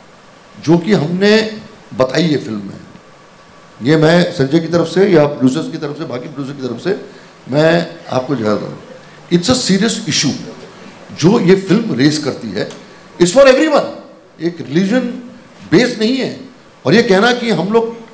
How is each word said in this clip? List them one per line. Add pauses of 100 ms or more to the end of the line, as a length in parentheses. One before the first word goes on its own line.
(640)
जो
कि
हमने (380)
बताई
है
film
में। (1000)
ये
मैं
संजय
की
तरफ
से
या
producers
की
तरफ
से,
बाकी
producer
की
तरफ
से (500)
मैं (140)
आपको
जता
रहा
हूँ, (540)
it's
a
serious
issue। (880)
जो
ये
film
raise
करती
है, (540)
it's
for
everyone, (560)
एक
religion (680)
based
नहीं
है। (460)
और
ये
कहना
कि
हम
लोग (140)